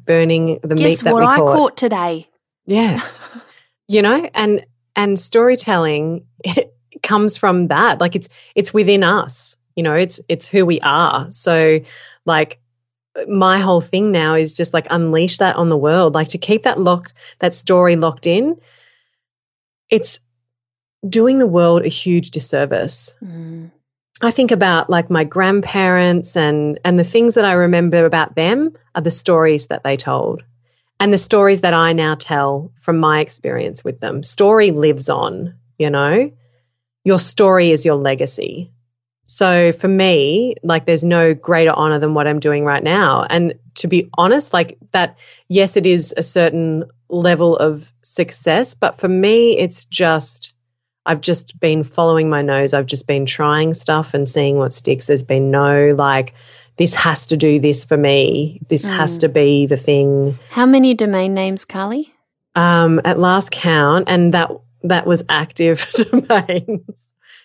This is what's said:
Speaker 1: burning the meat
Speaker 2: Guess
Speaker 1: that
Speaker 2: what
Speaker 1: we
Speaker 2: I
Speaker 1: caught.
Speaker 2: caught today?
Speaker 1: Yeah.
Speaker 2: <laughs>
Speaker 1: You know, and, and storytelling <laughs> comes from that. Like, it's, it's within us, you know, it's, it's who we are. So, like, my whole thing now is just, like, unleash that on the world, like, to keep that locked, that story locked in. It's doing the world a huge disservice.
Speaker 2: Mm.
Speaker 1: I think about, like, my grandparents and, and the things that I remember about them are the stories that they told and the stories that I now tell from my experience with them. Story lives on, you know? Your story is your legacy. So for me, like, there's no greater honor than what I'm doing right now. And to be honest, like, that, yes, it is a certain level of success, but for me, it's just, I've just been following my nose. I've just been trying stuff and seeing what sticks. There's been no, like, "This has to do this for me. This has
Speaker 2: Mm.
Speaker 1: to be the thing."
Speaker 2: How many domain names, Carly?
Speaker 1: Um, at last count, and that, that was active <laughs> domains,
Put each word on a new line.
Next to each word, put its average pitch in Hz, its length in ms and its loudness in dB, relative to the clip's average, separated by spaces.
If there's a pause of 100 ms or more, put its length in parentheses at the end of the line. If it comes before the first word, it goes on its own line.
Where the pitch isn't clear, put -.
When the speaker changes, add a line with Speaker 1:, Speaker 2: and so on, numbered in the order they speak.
Speaker 1:
burning 165 580 2
the 156 120 -4
meat 156 80 0
Speaker 2:
Guess 160 200 2
Speaker 1:
that - 100 2
Speaker 2:
what 226 80 2
Speaker 1:
we 233 60 4
Speaker 2:
I 262 120 4
Speaker 1:
caught. 156 180 4
Speaker 2:
caught 294 200 0
today? 175 520 -4 (380)
Speaker 1:
Yeah. 196 400 0
Speaker 2:
<laughs> - 40 -16 (800)
Speaker 1:
You 208 120 2
know, 247 320 2
and, 208 320 -2 (320)
and 202 220 0
storytelling 170 1040 0 (220)
<laughs> - 560 -8
comes 208 340 0
from 180 320 0
that. 170 320 0
Like, 175 140 -2
it's, - 140 -8 (260)
it's - 180 -2
within 202 320 2
us, - 540 -2 (180)
you 170 60 -4
know, 160 120 -2
it's, 180 240 -2 (100)
it's 165 180 -4
who 190 180 2
we 170 160 0
are. 147 520 -2
So, 160 480 2 (440)
like, 156 340 -2 (680)
my 190 300 2
whole 185 240 2
thing 190 300 -2
now 160 220 0
is 160 220 -2
just, 170 160 -4
like, 160 160 -2
unleash 170 500 0
that 185 180 0
on 170 120 0
the 156 80 2
world, 156 380 2
like, 156 140 -2
to - 100 -4
keep 214 240 -2
that - 180 -2
locked, 180 320 -2 (280)
that 180 120 0
story 180 440 2
locked 160 300 -2
in. 240 320 0 (1300)
It's - 300 -2 (840)
doing 226 320 2
the 254 80 2
world 170 380 4
a - 40 -2
huge 175 420 -2
disservice. - 920 -4
Speaker 2:
Mm. 165 480 -16 (520)
Speaker 1:
I 233 80 2
think 247 220 2
about, 180 360 0
like, 170 220 0
my 160 140 0
grandparents 180 1120 0
and, 151 480 0
and 175 140 2
the 175 60 4
things 233 300 2
that 233 100 2
I 196 80 2
remember 175 540 2
about 160 300 0
them 240 360 0 (220)
are - 80 -6
the 165 80 -2
stories 160 560 0
that - 160 -8
they 139 140 -2
told - 460 -4 (580)
and 202 120 2
the 196 60 2
stories 196 440 2
that 175 120 2
I 165 180 2
now 160 220 0
tell 143 560 -4 (100)
from 170 200 -2
my 156 200 2
experience - 640 -8
with - 160 -10
them. 127 240 -8
Story 208 480 2
lives 147 380 0
on, 143 460 -4 (240)
you 147 120 -2
know? 151 400 0 (760)
Your 190 140 2
story 185 540 2
is 151 120 0
your 156 120 2
legacy. 139 720 -4 (560)
So 175 460 2
for 170 160 -4
me, 190 760 0
like, 165 240 0
there's 165 180 0
no 170 300 2
greater 160 400 2
honor 156 240 0
than 151 160 -2
what 147 140 0
I'm 151 100 0
doing 147 260 -2
right 143 200 -2
now. 165 440 0
And 170 260 0 (220)
to - 120 -6
be 175 280 0
honest, 233 360 2
like, 175 260 -2 (140)
that, 180 260 -2 (300)
yes, 190 280 2
it 180 100 0
is 175 300 0
a - 60 -4
certain 165 600 -2 (240)
level 170 480 2
of 151 360 -2 (100)
success, 170 760 -2
but - 240 -2
for 190 80 -2
me, 214 500 2
it's 180 280 -4
just, - 680 -2 (500)
I've 160 160 -2
just - 380 -6
been 156 240 0
following 160 480 0
my 147 120 0
nose. 139 320 0
I've 139 120 0
just 139 220 -8
been 139 180 -2
trying 151 480 0
stuff 156 400 -2
and 139 140 -2
seeing 139 300 0
what 131 140 -2
sticks. - 360 -4
There's 139 160 2
been 135 260 0
no, 143 480 4
like, 135 340 0 (440)
"This 170 180 0
has - 320 -2
to 160 100 -2
do 147 220 2
this 143 260 0
for 156 120 -2
me. 143 720 0
This 160 180 0
has 165 320 -2
Speaker 2:
Mm. - 40 -4
Speaker 1:
to 160 60 4
be 143 380 2
the 139 100 0
thing." 139 600 0 (120)
Speaker 2:
How 240 140 0
many 262 300 4
domain 196 400 -2
names, 190 300 -4
Carly? 214 480 -8 (420)
Speaker 1:
Um, 170 500 2
at 175 140 0
last 185 320 0
count, 160 580 0
and 175 240 2
that, 170 180 0 (340)
that 180 200 0
was 170 240 0
active 156 600 -2
<laughs> 226 200 -2
domains, - 1040 -2 (300)